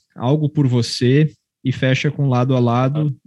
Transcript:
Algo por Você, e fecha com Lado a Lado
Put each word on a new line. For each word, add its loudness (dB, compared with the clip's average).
Algo -2
por 0
Você, 2
e 0
fecha 0
com -2
Lado 0
a 2
Lado 0